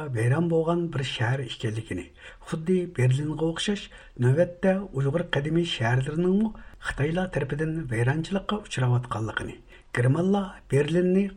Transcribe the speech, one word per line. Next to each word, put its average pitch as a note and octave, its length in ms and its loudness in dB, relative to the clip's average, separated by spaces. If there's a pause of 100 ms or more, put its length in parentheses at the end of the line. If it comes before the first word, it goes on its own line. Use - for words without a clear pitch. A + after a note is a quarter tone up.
(140)
vayron B2+ 340 2
bo'lgan E3 320 2 (120)
bir - 120 -2
shahar B2 400 -2
ekanligini, G#2+ 600 -6 (420)
xuddi E3+ 280 0 (200)
Berlinga D3 540 2
o'xshash G3 340 -4 (400)
navbatda F3 480 4 (260)
Uyg'ur C#3 240 0 (120)
qadimiy D#3 400 0
shaharlarining D3+ 640 2 (460)
Xitoylar E3 480 0
tarafidan D3+ 380 -2 (180)
vayronchilikqa E3 680 0 (100)
uchrayotganligini, A#2+ 880 -2 (420)
Germanlar F3 500 2 (260)
Berlinni F3+ 520 4 (120)